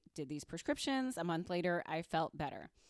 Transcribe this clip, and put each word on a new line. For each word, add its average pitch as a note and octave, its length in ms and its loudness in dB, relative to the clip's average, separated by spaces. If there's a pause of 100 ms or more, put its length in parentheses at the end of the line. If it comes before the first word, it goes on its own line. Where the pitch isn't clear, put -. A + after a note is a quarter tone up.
(140)
did C#3+ 140 -4
these D3 160 -4
prescriptions. C4 720 0
A E3 60 0
month E3+ 260 2
later, F3 380 2
I D#3+ 160 -2
felt D#3+ 340 0
better. C#3+ 340 -4 (200)